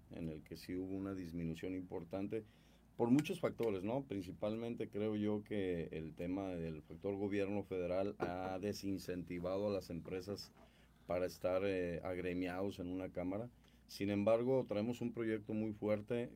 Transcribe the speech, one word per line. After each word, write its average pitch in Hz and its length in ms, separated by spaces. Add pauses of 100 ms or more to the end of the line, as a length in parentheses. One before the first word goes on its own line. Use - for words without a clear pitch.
(120)
en 82 180
el 78 140
que 82 140
sí 90 180
hubo 95 200
una 98 200
disminución 85 580
importante 95 720 (520)
por 117 120
muchos 151 300
factores, 107 440
¿no? 123 200
Principalmente 110 880
creo 107 260
yo 104 280
que 92 480
el 80 220
tema 92 360
del 82 340
factor 90 320
gobierno 101 480
federal 92 560
ha 92 400
desincentivado 92 1080
a 101 40
las 95 180
empresas 90 600 (560)
para 90 180
estar, 92 400
eh, 90 380
agremiados 90 760
en 90 120
una 92 200
cámara. 95 400 (380)
Sin 101 240
embargo, 117 560
traemos 107 340
un 120 120
proyecto 110 420
muy 110 180
fuerte, 107 640